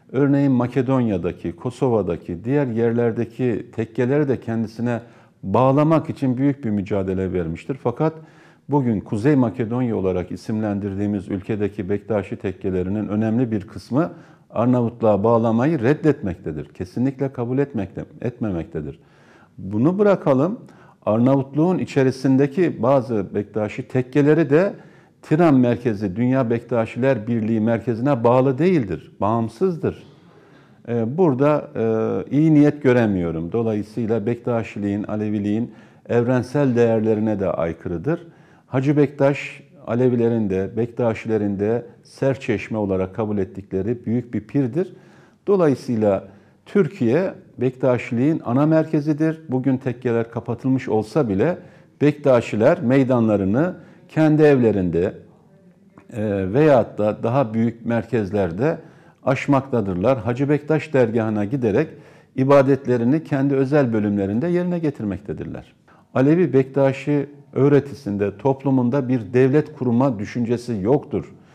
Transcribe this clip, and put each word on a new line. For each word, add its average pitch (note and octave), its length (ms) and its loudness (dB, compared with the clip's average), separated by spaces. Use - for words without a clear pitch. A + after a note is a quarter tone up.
örneğin C#3 400 2
Makedonya'daki, A#2+ 1000 -2
Kosova'daki, G2+ 920 -4
diğer C3+ 240 0
yerlerdeki A#2 960 -2
tekkeleri B2+ 520 0
de B2 120 0
kendisine A2+ 600 -4
bağlamak C3+ 640 2
için B2+ 280 -2
büyük C3+ 280 0
bir A2 40 -2
mücadele F#2+ 640 -2
vermiştir. F2 500 -6
Fakat D3+ 300 0
bugün A#2+ 300 0
Kuzey A#2+ 360 0
Makedonya A#2+ 640 0
olarak F#2 340 -2
isimlendirdiğimiz G2+ 960 -4
ülkedeki G2+ 600 -4
Bektaşi G2+ 460 -4
tekkelerinin F#2+ 720 -4
önemli A2 440 -2
bir G2+ 160 -4
kısmı D3+ 440 -4
Arnavutluğa A2+ 680 2
bağlamayı A#2 560 2
reddetmektedir. A2 840 -2
Kesinlikle C3 680 -4
kabul B2 240 -4
etmekte-, G#2+ 480 -4
etmemektedir. E2+ 800 -6
Bunu A#2+ 420 -2
bırakalım, F#3+ 600 2
Arnavutluğun C3+ 720 2
içerisindeki C3+ 1080 0
bazı A2+ 520 0
Bektaşi G#2 520 -6
tekkeleri D3 640 2
de E3+ 240 4
Tiran D#3 340 4
merkezi, A2+ 600 0
Dünya B2 340 0
Bektaşiler A#2+ 800 -2
Birliği A2+ 320 0
merkezine A#2 640 0
bağlı B2+ 340 4
değildir, C3+ 540 -2
bağımsızdır. A#2 840 -2
Ee, A#2 300 -4
burada, D3 580 2
e, A2 560 -2
iyi D#3 220 4
niyet D3 300 4
göremiyorum. F2+ 680 2
Dolayısıyla A2 760 -2
Bektaşiliğin, A2 800 -4
Aleviliğin G#2+ 680 -4
evrensel B2 640 0
değerlerine A2 640 2
de F2+ 120 0
aykırıdır. E2+ 760 -4
Hacı C#3 300 0
Bektaş, C#3 640 0
Alevilerin A#2 640 2
de, F#2+ 280 -2
Bektaşilerin A2 840 -2
de A2+ 260 -2
serçeşme B2 720 -4
olarak F#2+ 380 -2
kabul G#2+ 220 -4
ettikleri G2 680 -6
büyük B2 280 -4
bir A2 80 -4
pirdir. C#3+ 520 -4
Dolayısıyla B2 800 2
Türkiye E3 680 0
Bektaşiliğin B2+ 880 0
ana B2+ 200 2
merkezidir. D#3 840 0
Bugün C3 280 0
tekkeler A#2+ 540 -2
kapatılmış C3 580 -4
olsa A2 400 0
bile A2+ 280 0
Bektaşiler C3+ 800 2
meydanlarını A#2+ 920 2
kendi D#3 340 2
evlerinde, G2+ 680 2
e, G2+ 400 -2
veyahut C#3 440 4
da G#2 260 -2
daha A#2 300 0
büyük A2+ 320 -2
merkezlerde G#2+ 920 -2
aşmaktadırlar. B2 920 0
Hacı A#2+ 320 -2
Bektaş D3+ 440 -2
dergahına A2 520 0
giderek B2 420 0
ibadetlerini C3+ 880 2
kendi C#3 320 -2
özel C3+ 380 2
bölümlerinde G#2 540 0
yerine F3 320 -2
getirmektedirler. G2 920 -8
Alevi C#3+ 400 2
Bektaşi C3+ 720 0
öğretisinde, G#2 840 0
toplumunda C3+ 720 0
bir A2 240 -2
devlet C3+ 400 4
kurma B2 460 0
düşüncesi A#2 640 -4
yoktur. G#2+ 520 0